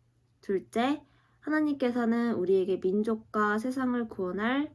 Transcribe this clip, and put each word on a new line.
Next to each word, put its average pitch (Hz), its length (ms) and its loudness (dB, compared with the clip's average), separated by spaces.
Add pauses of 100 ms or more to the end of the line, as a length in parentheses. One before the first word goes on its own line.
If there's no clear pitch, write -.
(400)
둘째, 233 640 0 (360)
하나님께서는 240 920 0
우리에게 185 440 2
민족과 214 800 0
세상을 247 500 -2
구원할 220 680 -2